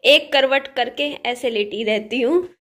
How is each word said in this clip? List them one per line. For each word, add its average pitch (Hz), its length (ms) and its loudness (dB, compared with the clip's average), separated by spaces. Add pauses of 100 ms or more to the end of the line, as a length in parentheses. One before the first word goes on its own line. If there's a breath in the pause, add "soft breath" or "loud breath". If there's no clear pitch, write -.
एक 294 280 4
करवट 269 360 2
करके 247 340 -4
ऐसे 254 480 -4
लेटी 208 340 -4
रहती 214 360 -2
हूँ। 339 280 2 (120)